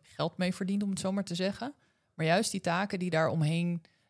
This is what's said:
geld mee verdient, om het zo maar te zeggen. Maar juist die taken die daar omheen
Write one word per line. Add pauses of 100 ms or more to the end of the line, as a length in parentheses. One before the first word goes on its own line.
geld
mee
verdient,
om
het
zo
maar
te
zeggen. (400)
Maar
juist
die
taken
die
daar
omheen (260)